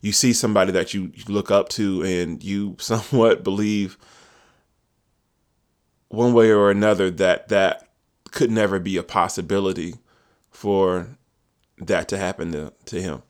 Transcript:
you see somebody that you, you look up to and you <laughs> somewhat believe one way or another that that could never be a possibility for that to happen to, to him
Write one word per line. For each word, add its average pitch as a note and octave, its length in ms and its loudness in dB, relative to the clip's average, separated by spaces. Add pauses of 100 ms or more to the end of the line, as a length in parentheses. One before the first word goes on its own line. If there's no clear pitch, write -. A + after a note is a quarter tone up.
you G#2 100 -4
see A#2+ 220 2
somebody G#2 380 2
that F2+ 220 0
you, F#2+ 220 -6
you - 120 -20
look G2+ 220 -4
up G2+ 200 2
to F#2+ 340 -2
and F2 400 -4
you G2 340 -6
<laughs> - 20 -20
somewhat A2+ 640 2
believe G2+ 540 -2 (2000)
one A#2+ 240 2
way A2+ 180 8
or G2+ 200 6
another G2 400 2
that F2+ 380 0
that G2 400 0 (420)
could A#2+ 200 0
never G2+ 280 0
be F#2 180 -4
a E2 60 -4
possibility F#2 920 -2 (560)
for F#2+ 680 -2 (640)
that F2 280 -2
to G2 100 -6
happen F#2 340 -6
to, D2+ 200 -10 (140)
to F2+ 160 -8
him E2 280 -8